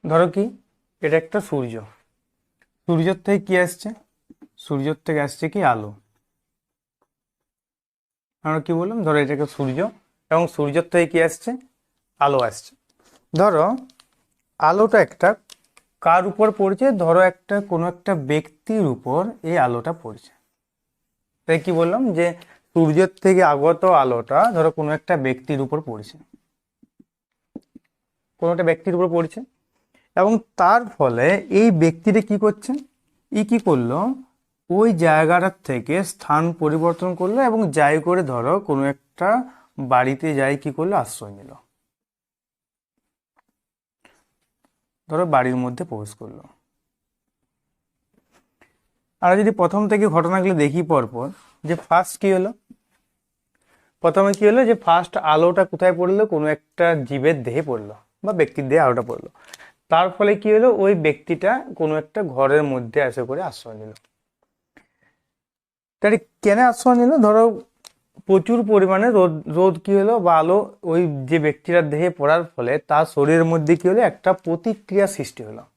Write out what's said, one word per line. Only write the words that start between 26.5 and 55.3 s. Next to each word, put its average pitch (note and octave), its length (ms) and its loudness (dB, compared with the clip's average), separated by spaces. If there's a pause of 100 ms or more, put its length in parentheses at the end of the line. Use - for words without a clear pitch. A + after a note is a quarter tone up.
কোনো E3+ 160 -2
একটা E3+ 160 -2
ব্যক্তির E3 280 -2
উপর F3+ 180 0
পড়ছে E3+ 240 -4 (760)
এবং G3 160 2 (280)
তার G3+ 220 4 (140)
ফলে B2 300 2 (340)
এই A3+ 80 6 (140)
ব্যক্তিটা E3 460 2
কি G#3 160 -2
করছে, G#3 280 -2 (600)
ই G#3+ 180 0
কি A#3 80 2 (100)
করলো, B2+ 300 0 (720)
ওই G3+ 180 2 (160)
জায়গাটার E3 520 2 (120)
থেকে C3 260 -4 (180)
স্থান D3+ 300 -2 (180)
পরিবর্তন E3 500 -2 (100)
করলো G3 180 -2 (100)
এবং A3 100 -2 (180)
যাই D3 200 2 (100)
করে F3+ 160 0 (100)
ধরো B2 220 -2 (140)
কোনো C#3 140 -2 (100)
একটা - 360 -6 (640)
বাড়িতে C3 340 0 (120)
যাই C3+ 240 0
কি D3+ 140 -8
করলো, F3+ 260 -4
আশ্রয় G#2 360 -14
নিল, G2+ 120 -20 (3500)
ধরো E3 160 -2 (100)
বাড়ির B2+ 300 0
মধ্যে B2+ 260 -8
প্রবেশ G#2+ 300 -12
করলো। - 220 -20 (2750)
আমরা F#3 180 4
যদি G#3+ 200 2
প্রথম G3 300 0
থেকে G#3+ 240 2
ঘটনাগুলো F3+ 480 0
দেখি D3 200 0 (100)
পরপর, B2 340 -2 (420)
যে E3+ 60 -2 (120)
ফার্স্ট F3+ 340 0
কি G3+ 160 0
হলো, F#3+ 140 -2 (1500)
প্রথমে G3 360 2
কি G#3+ 100 -2
হলো, A#3 120 4 (100)
যে A3+ 40 4 (100)
ফার্স্ট E3+ 300 2 (180)